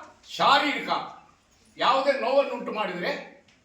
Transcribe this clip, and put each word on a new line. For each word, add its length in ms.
ಶಾರೀರಿಕ 600
ಯಾವುದೇ 420
ನೋವನ್ನು 340
ಉಂಟು 180
ಮಾಡಿದ್ರೆ 720